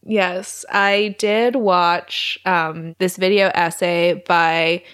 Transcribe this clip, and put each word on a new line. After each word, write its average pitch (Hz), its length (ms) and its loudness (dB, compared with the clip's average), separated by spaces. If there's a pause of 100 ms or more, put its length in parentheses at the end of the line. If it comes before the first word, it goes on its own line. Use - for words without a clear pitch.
Yes, 190 680 -4
I 202 480 2
did 226 360 0
watch, 180 920 0
um, 165 540 -2
this 185 180 -2
video 190 360 2
essay 170 720 0
by 165 560 2 (100)